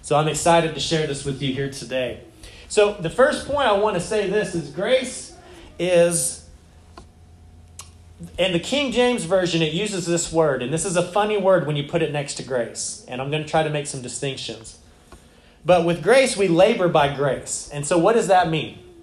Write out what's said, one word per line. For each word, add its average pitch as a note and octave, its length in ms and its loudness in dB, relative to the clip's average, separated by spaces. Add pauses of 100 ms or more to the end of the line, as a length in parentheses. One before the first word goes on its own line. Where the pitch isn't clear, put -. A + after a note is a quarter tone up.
So D3 160 0
I'm D3+ 100 2
excited D#3+ 460 2
to C#3 80 -8
share D#3 260 -2
this C#3 160 -6
with C#3 180 -6
you C3+ 120 -4
here C#3 180 -6
today. A#2+ 480 -6 (480)
So G#3 320 2
the E3 100 -4
first - 380 2
point C#4 220 2
I G3+ 80 4
want G#3+ 180 2
to E3+ 60 -2
say G3+ 280 -2
this G3 260 -2
is D3 160 -4
grace B3 600 -2 (480)
is, E3+ 640 2 (1900)
in F#3 140 0
the E3+ 80 0
King C4+ 320 -2
James A#3+ 320 2
Version, E3+ 380 0
it D#3 100 0
uses F#3+ 340 -4
this E3+ 280 -2
word, D3 280 2
and B2+ 120 -4
this D#3+ 100 -2
is F#3 140 -2
a F3 160 -2
funny G#3 240 0
word F#3 280 4
when D3 120 -2
you C#3+ 60 -2
put E3 180 -2
it C#3+ 100 -2
next C#3+ 240 -6
to C3 80 -10
grace, - 640 -6
and B2+ 140 -8
I'm C#3+ 100 -4
gonna D3+ 140 -4
try D#3+ 180 0
to D#3 60 -2
make D3 180 -4
some C3+ 140 -10
distinctions. A#2+ 800 -10 (840)
But E3+ 180 4
with E3+ 200 0
grace, B3 340 4
we G3 100 2
labor F#3 400 4
by D3 280 4
grace. - 580 -4
And C#3+ 140 -8
so F3+ 100 2
what F#3 160 4
does A3 140 2
that F3+ 240 4
mean? C3+ 260 -4 (260)